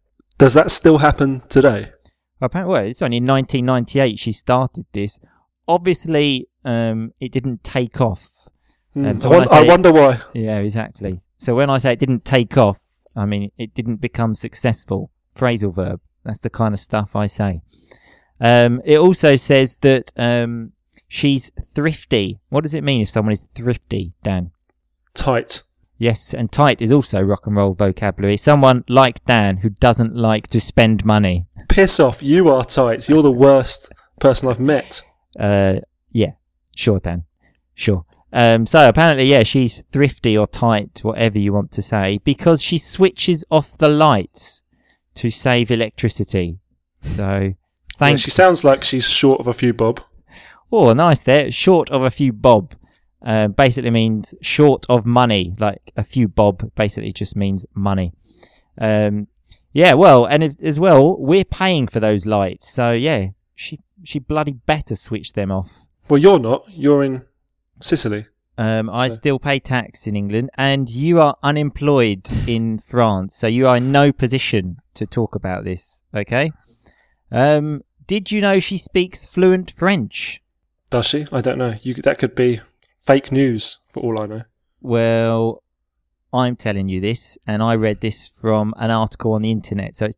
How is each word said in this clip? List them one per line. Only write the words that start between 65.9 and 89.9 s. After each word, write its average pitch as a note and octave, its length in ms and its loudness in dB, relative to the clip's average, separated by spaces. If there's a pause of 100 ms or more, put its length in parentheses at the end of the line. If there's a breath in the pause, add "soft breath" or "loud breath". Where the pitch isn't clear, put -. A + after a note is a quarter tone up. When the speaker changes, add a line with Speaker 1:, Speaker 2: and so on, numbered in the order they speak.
Speaker 1:
Well, C#3+ 100 4
you're F#3 200 6
not. A#2 300 -4
You're C#3+ 340 0
in C3 200 -6 (580)
Sicily. G#2 440 -4 (340)
Speaker 2:
Um, A2 320 -4
I B2 160 -4
Speaker 1:
So A2+ 80 -6
Speaker 2:
still C3+ 240 -2
pay C#3 200 -4
tax - 480 -8
in G#2 80 -6
England, G#2 400 -4
and C#3 340 0
you D#3 300 0
are D3 240 4
unemployed C#3+ 840 0 (200)
in A2+ 320 -4
France, G#2 560 -2
so - 120 -6
you B2 200 2
are B2 100 4
in C3 140 -2
no C#3+ 200 4
position A2+ 640 -4 (180)
to A2 100 -8
talk A2 300 -6
about G2 280 -8
this, - 380 -12 (140)
okay? B2+ 360 -4 (800)
Um, D3 500 0 (260)
did G3 240 -6
you G#3 100 -2
know G3 180 2
she F#3+ 180 -8
speaks - 500 -6
fluent F#3 420 0
French? - 720 -6 (480)
Speaker 1:
Does A#2+ 180 -2
she? D3+ 240 -4
I B2+ 100 -4
don't B2+ 180 -4
know. A#2 240 -4
You, B2+ 120 -8
that - 220 -2
could - 160 -4
be B2 280 -2 (440)
fake C#3 260 0
news, C3 460 -2 (140)
for - 100 -12
all A2+ 200 -4
I G#2 40 -8
know. G#2+ 180 -12 (380)
Speaker 2:
Well, A2+ 800 -2 (720)
I'm B2 220 -2
telling G2 340 -6
you F#2 100 -6
this, G#2+ 460 -8
and G#2+ 160 -4
I A#2 140 0
read A2 260 -2
this - 260 -8
from G#2+ 500 -4
an A2+ 120 -4
article A2 440 -4
on G#2+ 100 -4
the A2 80 -2
internet, G2+ 440 -8